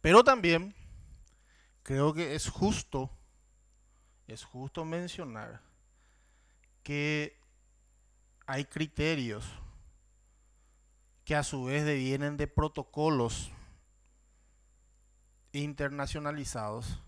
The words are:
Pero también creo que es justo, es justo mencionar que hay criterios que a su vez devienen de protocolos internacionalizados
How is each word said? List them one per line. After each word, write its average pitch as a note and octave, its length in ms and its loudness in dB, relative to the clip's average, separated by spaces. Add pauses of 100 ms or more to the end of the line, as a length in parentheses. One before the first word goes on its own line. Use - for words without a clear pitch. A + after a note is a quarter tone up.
Pero F3+ 220 10
también G3 500 4 (1080)
creo C#3+ 320 2
que D#3 220 -2
es - 120 -4
justo, - 640 -2 (1160)
es A2 160 -14
justo C3+ 400 -8
mencionar D#3 760 -8 (1200)
que D3 520 -2 (1080)
hay C3+ 200 -4
criterios D3 760 0 (1800)
que D3+ 100 -2
a D3 80 2
su C3 220 -4
vez C#3 200 0
devienen C#3+ 520 0
de D3 100 -2
protocolos D3 1040 0 (2000)
internacionalizados C#3+ 1600 -6